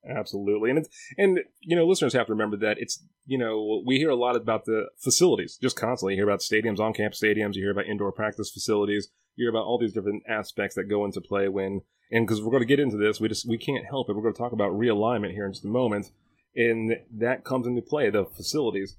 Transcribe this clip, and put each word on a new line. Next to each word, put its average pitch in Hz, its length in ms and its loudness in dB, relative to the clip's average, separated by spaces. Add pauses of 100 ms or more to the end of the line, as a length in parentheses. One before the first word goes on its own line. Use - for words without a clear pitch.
Absolutely. 107 640 -2
And 143 120 2
it's, 156 80 -10 (280)
and, 190 240 4 (220)
you 170 140 2
know, 165 100 6
listeners 165 260 4
have 123 140 4
to 110 60 -2
remember 107 260 0
that 107 200 2
it's, - 240 -8 (220)
you 135 140 -2
know, 110 480 0
we 131 100 4
hear 151 140 4
a 127 60 4
lot 123 200 2
about 110 300 0
the 110 220 0 (140)
facilities, 127 600 2
just 127 180 0
constantly. 110 320 -2
You 95 60 0
hear 104 100 4
about 101 120 0
stadiums, 107 380 0
on-campus 107 440 -2
stadiums, 104 320 2
you 95 80 -4
hear 101 100 0
about 98 140 -2
indoor 101 260 -2
practice 107 380 -4
facilities, 104 580 0 (280)
you 117 80 -2
hear 117 60 2
about 110 160 0
all 120 120 0
these 113 140 0
different 101 360 -4
aspects 104 480 -4
that 95 80 -2
go 104 200 0
into 98 160 -6
play 98 280 0
when, 98 340 -4 (280)
and 113 160 2
'cause 104 160 0
we're 113 80 -2
gonna 127 140 4
get 139 160 4
into 120 160 0
this, 104 240 2
we 110 80 0
just, 107 200 -4
we 117 100 0
can't 135 280 -4
help 131 240 -4
it. 101 60 -2
We're 107 60 -4
gonna 110 120 0
talk 120 180 -4
about 101 200 0
realignment 107 600 0
here 101 140 -6
in 98 60 -6
just - 120 -14
a 101 40 -6
moment, 107 420 0 (460)
and 113 400 2 (220)
that 123 260 0
comes 127 220 -2
into 123 160 -2
play, 147 280 0
the 101 140 2
facilities. 98 760 -4